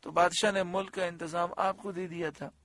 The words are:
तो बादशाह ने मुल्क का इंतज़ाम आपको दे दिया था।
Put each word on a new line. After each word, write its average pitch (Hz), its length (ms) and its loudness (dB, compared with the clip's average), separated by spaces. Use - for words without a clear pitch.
तो 175 80 -10
बादशाह 175 400 4
ने 196 120 2
मुल्क 185 300 -2
का 185 120 -2
इंतज़ाम 170 540 -2
आपको 190 320 0
दे 180 160 -4
दिया 165 240 -4
था। - 200 -10